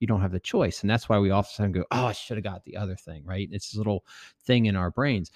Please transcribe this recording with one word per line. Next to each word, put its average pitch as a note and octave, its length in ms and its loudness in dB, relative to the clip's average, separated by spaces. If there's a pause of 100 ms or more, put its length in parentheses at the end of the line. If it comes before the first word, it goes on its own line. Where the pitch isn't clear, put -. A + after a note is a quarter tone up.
you A#2 60 0
don't G#2+ 140 2
have F#2+ 120 0
the F#2 80 -2
choice. - 420 0
And G2+ 80 2
that's A2+ 180 0
why G#2+ 100 4
we G2 120 4
often G2+ 420 2
go, F2+ 180 -2
"Oh, B2+ 160 2
I A2 60 0
should - 240 -10
have G#2+ 80 -4
got F#2+ 220 -10
the F2+ 100 -14
other G2 200 -4
thing," D#2 280 -14
right? F#2 260 -4
It's - 200 -10
this G#2+ 80 -8
little G#2 260 -2 (360)
thing A#2+ 260 4
in G2 100 2
our F2+ 140 0
brains. A#2+ 460 0